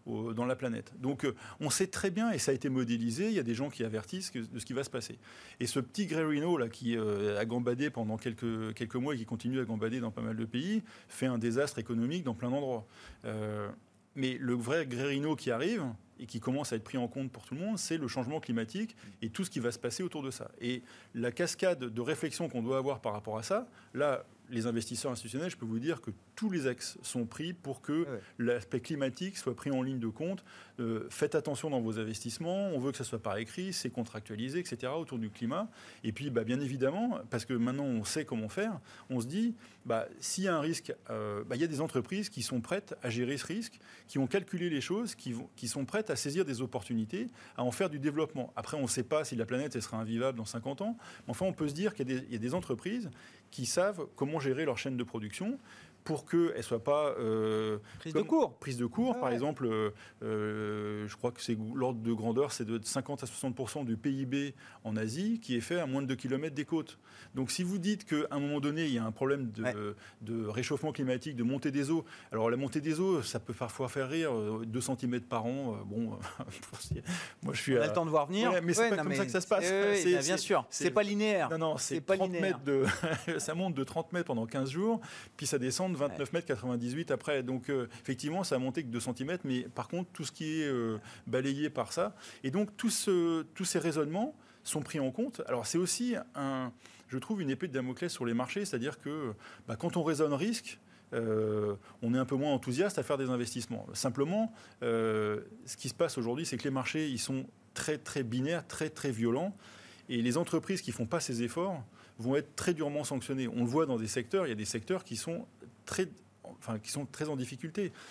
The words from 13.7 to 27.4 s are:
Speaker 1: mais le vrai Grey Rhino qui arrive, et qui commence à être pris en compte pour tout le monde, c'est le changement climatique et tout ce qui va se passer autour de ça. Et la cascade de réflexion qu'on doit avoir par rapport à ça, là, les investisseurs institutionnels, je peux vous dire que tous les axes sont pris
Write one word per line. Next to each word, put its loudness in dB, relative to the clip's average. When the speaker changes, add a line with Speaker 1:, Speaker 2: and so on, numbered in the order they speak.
Speaker 1:
mais 0
le 2
vrai 2
Grey -2
Rhino 0
qui 0
arrive, 0
et -10
qui -8
commence 0
à 2
être -2
pris -4
en 2
compte -6
pour -14
tout -8
le -6
monde, -2
c'est 0
le -2
changement -2
climatique -2
et -2
tout -2
ce -2
qui -4
va 2
se -6
passer -4
autour -4
de -4
ça. -8
Et -2
la 0
cascade 2
de -2
réflexion 0
qu'on -2
doit 2
avoir 0
par 0
rapport -4
à -6
ça, 0
là, 2
les 0
investisseurs -2
institutionnels, -4
je -6
peux -8
vous 0
dire 0
que -6
tous 0
les 2
axes -2
sont -2
pris -6